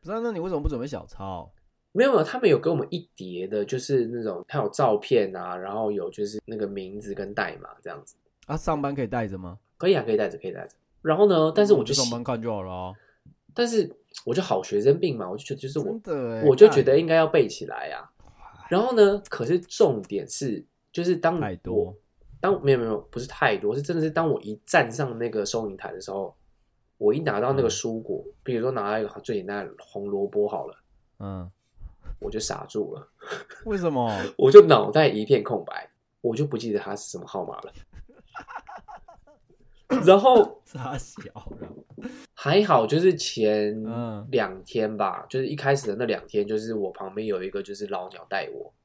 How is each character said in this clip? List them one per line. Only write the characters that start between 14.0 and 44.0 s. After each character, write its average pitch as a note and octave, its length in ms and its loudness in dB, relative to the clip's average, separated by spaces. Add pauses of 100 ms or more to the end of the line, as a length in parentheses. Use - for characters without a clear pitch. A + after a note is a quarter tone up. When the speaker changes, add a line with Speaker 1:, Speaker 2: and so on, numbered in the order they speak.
Speaker 2:
我 A2+ 80 -2
就 F#3 80 0
好 F#2+ 220 -2
学 G#2 160 -2
生 C3+ 180 4
病 D3 200 -2
嘛， F#2 120 -8
我 F#2+ 60 -8
就 - 80 -12
觉 - 100 -8
得 C#3+ 60 -10
就 C3+ 80 -10
是 D3 120 -4
我， C#3 60 -4
Speaker 1:
真 A3+ 160 -6
的 F3 120 -6 (240)
欸， D3+ 100 2
Speaker 2:
我 C3+ 80 8
就 G#3 140 12
觉 G#3 120 4
得 C#3 160 6
应 E3 80 2
该 D#3+ 100 2
要 D#3+ 120 4
背 D3+ 180 4
起 F2+ 200 -10
来 C2 240 -10
啊。 C2+ 180 -12 (320)
Speaker 1:
干。 - 300 -20
Speaker 2:
然 F3+ 120 2
后 B3 140 0
呢， G3+ 340 6
可 - 160 -6
是 E3+ 140 2
重 D3+ 440 2
点 G2+ 260 -6
是， G#2 360 -6 (280)
就 F3 100 -4
是 F3 140 2
当 E3+ 180 0
我， E3 60 -4
Speaker 1:
太 G2+ 160 -6
多。 F#2 360 -2 (460)
Speaker 2:
当， F#3 240 0
没 C#3 80 2
有， C3 60 4
没 A#2+ 80 -2
有， G#2+ 120 -2 (140)
不 - 80 -10
是 B2+ 80 -10
太 A#2 300 0
多， G#2 180 -2
是 C#3 60 -4
真 E3+ 160 -4
的 D#3+ 40 0
是 D#3 80 0
当 E3 220 0
我 A#2+ 100 -2
一 - 240 -10
站 C#3 240 2
上 A#2+ 280 -6
那 A#2 120 -4
个 G#2+ 160 -2
收 A2 240 -4
银 F#2+ 60 -12
台 - 160 -12
的 F#2 80 -12
时 F#2+ 100 -14
候， F#2+ 240 -6 (640)
我 G#2 160 4
一 C#3+ 60 0
拿 A2 220 -2
到 B2 100 0
那 C3+ 100 2
个 A#2 80 2
蔬 A2+ 320 -6
果， G2 240 -8
Speaker 1:
嗯。 - 60 -18 (120)
Speaker 2:
比 C3 120 -6
如 A2+ 60 -2
说 B2+ 100 -2
拿 G#2 200 -4
到 G#2+ 60 0
一 A2 60 -2
个 G#2 60 -6 (120)
最 A2+ 140 -6
简 F#2+ 100 -6
单 G2+ 220 -8
的 - 120 -16
红 - 260 -12
萝 G2+ 200 -2
卜 G#2 220 0
好 G2+ 200 -6
了， - 100 -18 (420)
Speaker 1:
嗯。 F#2+ 320 -10 (680)
Speaker 2:
我 - 100 -10
就 G#2+ 100 -6
傻 - 300 -8
住 - 240 -6
了。 - 140 -16 (580)
Speaker 1:
为 G#3+ 100 -4
什 F3 160 0
么？ B2 160 0 (140)
Speaker 2:
<laughs> G2 160 -8
我 C#3 140 6
就 G3+ 160 12
脑 G#2+ 240 4
袋 D#3 160 4
一 G#2+ 180 -2
片 A#2 180 2
空 A2 220 -6
白， - 240 -12 (320)
我 A#2 140 -2
就 D3 100 -2
不 C#3 120 -6
记 A2+ 140 -6
得 G2+ 80 0
它 G2 160 -10
是 - 140 -14
什 - 80 -12
么 E2+ 80 -14
号 F#2+ 180 -8
码 - 180 -12
了。 - 120 -18 (2250)
<laughs> B3+ 160 0
然 F#3 120 10
后 A#3 460 6
Speaker 1:
傻 C3 340 -10
小 - 240 -12 (120)
了。 - 340 -16 (640)
Speaker 2:
还 F3 300 2
好， C#3+ 240 4
就 D3 120 2
是 F#3 140 6
前 G#2+ 720 0
Speaker 1:
嗯。 A2+ 460 -8